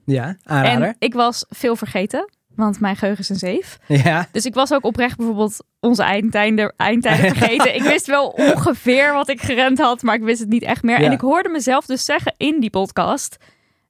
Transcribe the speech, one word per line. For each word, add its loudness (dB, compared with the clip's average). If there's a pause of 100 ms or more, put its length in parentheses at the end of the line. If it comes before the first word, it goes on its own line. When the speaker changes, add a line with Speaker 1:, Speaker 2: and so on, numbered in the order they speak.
Speaker 1:
Ja, -2
aanrader. 2
Speaker 2:
En -6
ik -2
was 0
veel -2
vergeten. -6 (260)
Want 0
mijn 0
geheugen -2
is -8
een -4
zeef. -6 (100)
Speaker 1:
Ja. 2
Speaker 2:
Dus -4
ik -6
was 2
ook 2
oprecht -2
bijvoorbeeld -2 (160)
onze 2
eindtijden, 0
eindtijden 2
Speaker 1:
<laughs> -2
Speaker 2:
vergeten. 2
Ik -2
wist 0
wel 0
ongeveer 2
wat -2
ik -6
gerend 0
had, 2
maar 2
ik -2
wist 0
het -6
niet 0
echt -4
meer. 2
Speaker 1:
Ja. 4
Speaker 2:
En 4
ik -2
hoorde 0
mezelf -2
dus -4
zeggen -4
in 0
die -2
podcast, -4 (540)